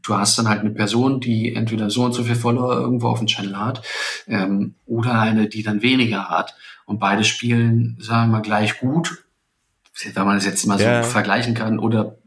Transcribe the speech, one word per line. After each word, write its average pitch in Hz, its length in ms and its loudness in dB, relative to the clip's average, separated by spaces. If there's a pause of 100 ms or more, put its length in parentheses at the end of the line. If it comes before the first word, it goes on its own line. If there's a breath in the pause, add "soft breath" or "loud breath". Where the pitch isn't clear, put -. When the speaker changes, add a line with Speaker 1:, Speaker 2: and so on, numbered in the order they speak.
Speaker 1:
du 104 140 -2
hast 101 200 0
dann 113 120 2
halt 104 100 0
eine 107 120 -2
Person, 123 500 0
die 117 340 -2
entweder 113 340 -2
so 120 140 0
und 123 100 0
so 123 120 -2
viel 117 100 0
Follower 120 400 0
irgendwo 120 320 0
auf 117 120 0
dem 110 80 0
Channel 98 300 -4
hat, 113 240 -4 (460 loud breath)
ähm, 98 480 -2 (100)
oder 117 340 0
eine, 110 280 2
die 107 160 -8
dann 104 180 -2
weniger 113 480 2
hat. - 260 -4 (300 loud breath)
Und 104 140 -6
beide 104 240 2
spielen, 117 800 2
sagen 117 280 2
wir 110 80 4
mal, 107 40 0
gleich 107 380 0
gut, 147 440 -2 (920)
wenn 98 120 -2
man 101 100 4
das 95 100 0
jetzt 95 200 -2
mal 101 120 2
so 104 80 4
Speaker 2:
Ja. 120 180 4
Speaker 1:
vergleichen 117 500 0
kann, 110 260 0
oder 107 480 0